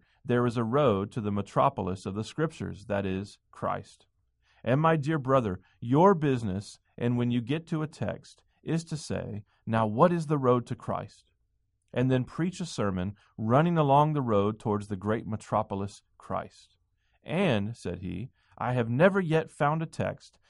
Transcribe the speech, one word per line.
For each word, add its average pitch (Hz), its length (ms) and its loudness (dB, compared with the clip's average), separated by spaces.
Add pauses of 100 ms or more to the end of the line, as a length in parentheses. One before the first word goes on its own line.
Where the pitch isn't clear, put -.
(240)
there 120 200 2
is 120 140 0
a 117 60 0
road 110 480 2
to 123 80 -6
the 104 120 -2
metropolis 101 720 -2
of 98 100 -6
the 107 100 -6
Scriptures, 101 640 -6
that 101 200 -2
is, 95 320 -6 (120)
Christ. - 560 -8 (560)
And 131 180 0
my 165 160 4
dear 156 220 0
brother, 123 420 2 (200)
your 156 340 6
business, 117 640 -2 (200)
and 120 180 0
when 120 140 0
you 120 100 0
get 147 280 -4
to 156 140 -2
a 156 40 -4
text, - 560 -8 (200)
is 165 220 -2
to 160 120 -8
say, 101 480 -8 (220)
"Now 113 200 2
what 135 260 4
is 170 140 -2
the 147 120 0
road 123 280 4
to - 80 -8
Christ?" 98 500 -8 (680)
and 127 180 0
then 127 140 2
preach 175 360 -4
a 180 60 -6
sermon 101 480 -4 (240)
running 147 400 4
along 147 340 4
the 147 100 -2
road 110 360 2
towards 104 300 -2
the 104 80 -6
great 104 300 -2
metropolis, 104 760 -4 (160)
Christ. - 580 -10 (460)
"And," 120 540 -2
said 87 240 -8
he, 90 300 -8 (280)
"I 117 140 -4
have 120 180 -2
never 190 300 4
yet 160 300 -2
found 156 300 -2
a 160 60 -4
text - 520 -8 (120)